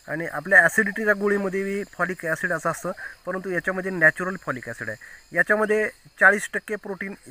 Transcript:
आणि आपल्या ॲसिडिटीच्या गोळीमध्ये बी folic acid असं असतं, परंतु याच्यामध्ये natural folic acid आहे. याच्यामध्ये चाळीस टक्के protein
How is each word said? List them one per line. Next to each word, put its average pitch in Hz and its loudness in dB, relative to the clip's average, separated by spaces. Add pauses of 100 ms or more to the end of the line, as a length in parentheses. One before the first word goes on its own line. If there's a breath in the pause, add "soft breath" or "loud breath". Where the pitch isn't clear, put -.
(120)
आणि 160 -6
आपल्या 175 4
ॲसिडिटीच्या 208 2
गोळीमध्ये 196 0
बी 196 -4
folic 175 -6
acid 165 -2
असं 165 -2
असतं, 165 -6 (340 loud breath)
परंतु 185 -6
याच्यामध्ये 185 -2
natural 180 2
folic 127 -8
acid 117 -10
आहे. 107 -8 (380 loud breath)
याच्यामध्ये 214 2 (320)
चाळीस 196 4
टक्के 208 -6
protein 196 -10 (160)